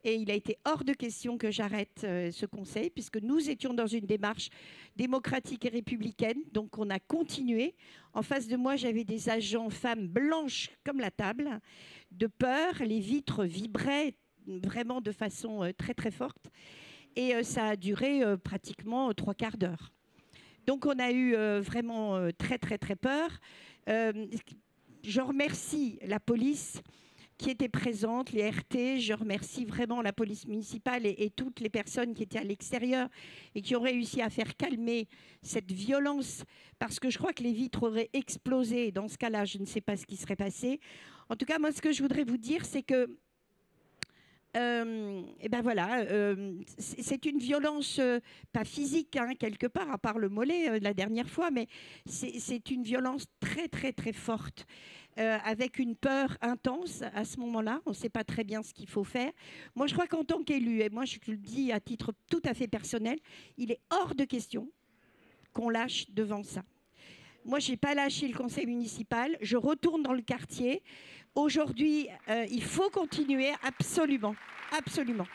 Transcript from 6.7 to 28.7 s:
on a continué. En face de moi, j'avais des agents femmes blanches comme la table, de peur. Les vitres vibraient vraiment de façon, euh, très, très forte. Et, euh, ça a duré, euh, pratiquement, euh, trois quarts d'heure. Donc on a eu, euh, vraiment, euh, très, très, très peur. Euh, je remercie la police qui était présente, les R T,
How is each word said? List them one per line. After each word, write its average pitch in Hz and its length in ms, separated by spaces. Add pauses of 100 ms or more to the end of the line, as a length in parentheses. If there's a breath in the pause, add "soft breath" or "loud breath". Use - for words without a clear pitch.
on 208 120
a 190 80
continué. 269 800 (360 loud breath)
En 214 100
face 247 260
de 247 80
moi, 254 180
j'avais 233 300
des 220 240
agents 220 420
femmes 220 380
blanches 285 640 (140)
comme 277 140
la 214 140
table, 226 480 (500 loud breath)
de 185 160
peur. 277 480 (100)
Les 220 140
vitres 220 460
vibraient 226 720 (320)
vraiment 220 540
de 214 120
façon, 214 500
euh, 175 100
très, - 220
très - 160
forte. - 400 (680 loud breath)
Et, 247 180
euh, 233 80
ça 220 280
a 214 60
duré, 208 460
euh, 208 140
pratiquement, 226 720
euh, 220 40
trois 202 220
quarts 226 220
d'heure. 180 360 (760 loud breath)
Donc 269 200
on 277 140
a 247 100
eu, 247 240
euh, 214 260
vraiment, 220 540
euh, 180 160
très, 240 280
très, 208 200
très - 160
peur. 294 460 (480 loud breath)
Euh, 220 380 (760)
je 214 180
remercie 277 840
la 202 140
police 247 600 (560 loud breath)
qui - 140
était 254 180
présente, 226 640
les 214 160
R - 160
T, 254 360